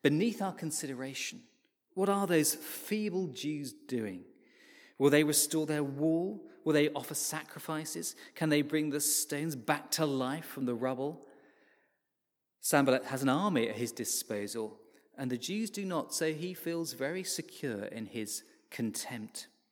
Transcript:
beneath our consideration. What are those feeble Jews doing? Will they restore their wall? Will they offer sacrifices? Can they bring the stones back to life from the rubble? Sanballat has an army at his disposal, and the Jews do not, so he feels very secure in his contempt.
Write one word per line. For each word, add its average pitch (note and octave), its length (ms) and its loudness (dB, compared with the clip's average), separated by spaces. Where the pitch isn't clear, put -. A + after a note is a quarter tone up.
beneath G3 400 4
our F#3+ 100 -2
consideration. C3+ 880 -6
What F#3+ 140 2
are G3 180 2
those D#3+ 280 6
feeble F#3+ 760 -2
Jews C#3+ 440 -6
doing? G2+ 520 -4
Will C#3 120 8
they D3+ 140 8
restore D3+ 420 4
their D3+ 180 0
wall? D#3+ 640 0
Will D#3+ 80 4
they D3 180 6
offer C#3+ 240 -6
sacrifices? D#3 1000 -4
Can D#3+ 140 2
they D3 140 6
bring D3+ 280 2
the C#3+ 100 0
stones D3 560 0
back C#3+ 360 -2
to D#3+ 140 2
life C#3 400 0
from C3+ 180 -6
the B2 100 2
rubble? C3 520 -2
Sanballat C3+ 460 4
has C3+ 160 -4
an C3+ 60 2
army C#3+ 400 2
at G#2+ 80 -4
his A#2 140 -2
disposal, G#2+ 920 -4
and C3 140 -4
the B2 80 0
Jews G#3+ 320 -2
do G3+ 140 -6
not, F3 300 -2
so D#3+ 180 0
he F3 220 -6
feels E3 380 -4
very D3+ 320 -4
secure A#2+ 640 -4
in A2 200 -8
his G#2+ 380 -6
contempt. - 800 -6